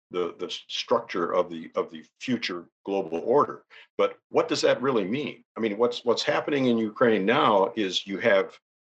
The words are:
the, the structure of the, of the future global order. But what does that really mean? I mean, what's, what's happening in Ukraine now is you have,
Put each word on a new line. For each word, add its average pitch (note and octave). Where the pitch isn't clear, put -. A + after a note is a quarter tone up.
the, F2
the F2
structure -
of F2+
the, E2
of F2
the D#2+
future G2
global E2+
order. B2+
But G2+
what E3
does C#3+
that C3+
really B2
mean? A#2+
I A2
mean, G#2
what's, A#2+
what's A2
happening C#3+
in A#2
Ukraine A2
now A2
is G2
you F#2+
have, G2